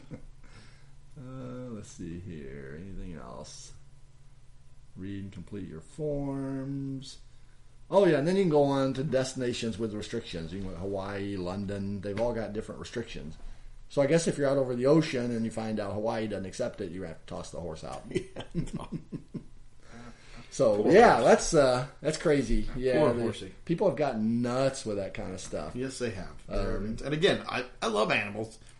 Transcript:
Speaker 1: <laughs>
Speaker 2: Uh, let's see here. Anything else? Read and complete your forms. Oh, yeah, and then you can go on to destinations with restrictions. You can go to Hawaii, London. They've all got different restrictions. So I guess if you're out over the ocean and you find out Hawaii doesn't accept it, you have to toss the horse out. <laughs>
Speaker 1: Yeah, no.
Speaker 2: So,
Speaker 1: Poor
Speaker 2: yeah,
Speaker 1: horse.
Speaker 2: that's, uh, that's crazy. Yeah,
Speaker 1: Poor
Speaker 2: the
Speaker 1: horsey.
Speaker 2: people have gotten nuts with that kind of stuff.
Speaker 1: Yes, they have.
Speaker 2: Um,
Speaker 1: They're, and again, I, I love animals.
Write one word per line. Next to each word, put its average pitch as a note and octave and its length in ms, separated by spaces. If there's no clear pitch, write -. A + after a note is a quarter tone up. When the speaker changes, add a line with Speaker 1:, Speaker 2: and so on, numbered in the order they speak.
Speaker 1:
<laughs> - 40
Speaker 2:
Uh, B2+ 520
let's G2+ 200
see F2 300
here. C#2+ 600
Anything F#2 380
else? B1 540
Read G2 300
and F#2+ 80
complete F#2 340
your D#2 140
forms. C#3 1400
Oh, G3 140
yeah, D#3 140
and D3 100
then F#3 80
you G3+ 60
can F3 80
go D3 140
on C3+ 280
to C3 100
destinations A#2+ 760
with G#2+ 160
restrictions. F2+ 580
You F#2+ 80
can F#2+ 80
go F2+ 60
to E2+ 60
Hawaii, G2 580
London. G2 640
They've G2+ 180
all A#2+ 140
got G#2 180
different G#2 300
restrictions. D#2+ 520
So C#3+ 140
I C3+ 40
guess D#3+ 220
if - 80
you're C#3+ 120
out C#3 100
over B2+ 180
the A#2+ 80
ocean C3+ 460
and A2+ 160
you A2 40
find A2 300
out G2 140
Hawaii A2 320
doesn't G2 180
accept - 380
it, F2+ 100
you F#2 120
have D#2+ 140
to - 160
toss E2+ 160
the - 100
horse E2 220
out. C2 240
<laughs> - 40
Speaker 1:
Yeah, - 320
no. - 140
Speaker 2:
So, G#2+ 320
Speaker 1:
Poor A#2+ 100
Speaker 2:
yeah, A3 240
Speaker 1:
horse. A#2 100
Speaker 2:
that's, G#3 280
uh, C3 320
that's D3+ 180
crazy. A#2+ 580
Yeah, B2+ 220
Speaker 1:
Poor B2 140
Speaker 2:
the A#2+ 100
Speaker 1:
horsey. G#2 300
Speaker 2:
people E3+ 220
have C3 80
gotten A#2 460
nuts C3 440
with G#2 100
that F#2+ 180
kind F#2 200
of F#2+ 60
stuff. E2+ 340
Speaker 1:
Yes, C3 240
they A#2 120
have. F2+ 160
Speaker 2:
Um, G2+ 480
Speaker 1:
They're, C3 100
and C#3+ 80
again, D#3 340
I, B2+ 160
I A3 60
love G#3 220
animals. G#2+ 480